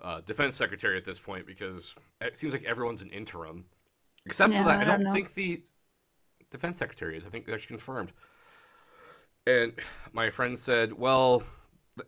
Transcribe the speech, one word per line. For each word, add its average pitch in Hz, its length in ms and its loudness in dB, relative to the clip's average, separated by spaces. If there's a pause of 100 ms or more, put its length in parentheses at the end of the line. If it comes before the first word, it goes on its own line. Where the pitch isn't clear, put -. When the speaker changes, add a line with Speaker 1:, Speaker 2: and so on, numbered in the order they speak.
Speaker 1:
uh, 85 200 -8
defense 120 340 -2
secretary 98 420 0
at 90 60 -6
this 92 160 -10
point, 92 260 -10
because 92 480 -12 (260)
it 117 160 -6
seems 151 180 -6
like 127 100 -8
everyone's 117 380 -4
an 95 80 -16
interim. 87 560 -12 (600)
Except 208 280 4
for 202 80 4
Speaker 2:
Yeah, 196 40 4
Speaker 1:
that, 151 140 6
I 208 40 2
Speaker 2:
I - 0 -
Speaker 1:
don't 208 120 6
Speaker 2:
don't 202 80 2
know. 196 80 2
Speaker 1:
think 190 220 -2
the 175 280 -2 (880)
defense 175 280 -6
secretary - 400 -6
is. 85 80 -10
I 87 40 -16
think 113 160 -12
that's 113 200 -6
confirmed." 117 460 -8 (1300)
And 120 280 4 (380)
my 113 180 0
friend 123 280 -2
said, 117 360 2
"Well, 127 480 6 (640)